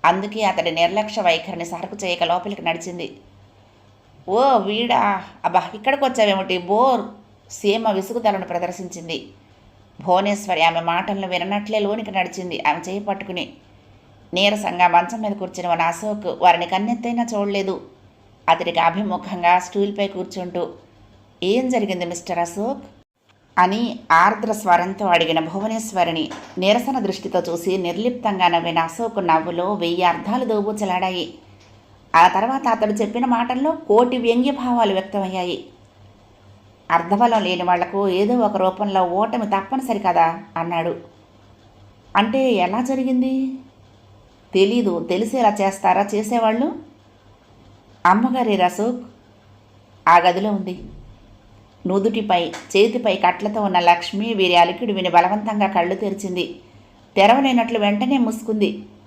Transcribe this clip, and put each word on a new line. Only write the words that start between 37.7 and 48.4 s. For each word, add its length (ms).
ఏదో 300
ఒక 180
రూపంలో 480
ఓటమి 420
తప్పనిసరి 520
కదా," 400
అన్నాడు. 400
"అంటే 360
ఎలా 300
జరిగింది?" 720
"తెలీదు. 560
తెలిసేలా 500
చేస్తారా 540
చేసేవాళ్ళు?" 600
"అమ్మగారి 500